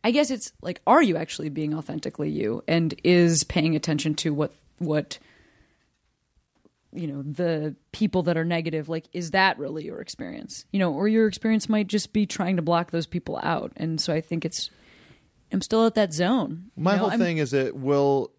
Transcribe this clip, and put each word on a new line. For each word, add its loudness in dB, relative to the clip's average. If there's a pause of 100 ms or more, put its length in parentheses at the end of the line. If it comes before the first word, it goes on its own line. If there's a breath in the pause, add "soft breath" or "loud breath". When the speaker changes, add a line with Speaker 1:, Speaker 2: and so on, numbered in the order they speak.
Speaker 1:
I 4
guess 2
it's, -8
like, -8
are 6
you 4
actually -6
being -4
authentically -6
you, -4
and 2 (120)
is 6
paying 0
attention -2
to -2
what, -2 (260)
what, -2 (1700 soft breath)
you -8
know, -8
the -4 (160)
people 0
that 0
are -2
negative, -2
like, -6
is -6
that 4
really -8
your -10
experience? -14
You 0
know, 2
or 0
your 4
experience 0
might 2
just -2
be 2
trying -2
to 0
block 0
those -2
people -6
out. -2
And -4
so -2
I 0
think -6
it's, -6 (800 soft breath)
I'm 0
still 2
at 2
that 2
zone. 0
Speaker 2:
My 2
Speaker 1:
You 4
know, 2
Speaker 2:
whole 2
Speaker 1:
I'm 0
Speaker 2:
thing 2
is 0
that 0
will 2